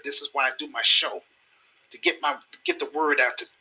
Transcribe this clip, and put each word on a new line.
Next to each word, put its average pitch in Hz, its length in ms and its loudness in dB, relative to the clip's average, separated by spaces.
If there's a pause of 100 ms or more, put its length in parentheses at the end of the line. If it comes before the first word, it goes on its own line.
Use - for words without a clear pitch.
This 139 180 -6
is 143 120 -8
why 135 140 2
I 127 100 0
do 151 100 -10
my 123 160 -6
show, 117 380 2 (680)
to - 80 -20
get 165 240 0
my, 147 100 2
to - 320 -14
get 170 140 -2
the 139 180 -6
word 147 220 2
out, 123 180 2
to - 80 -4 (160)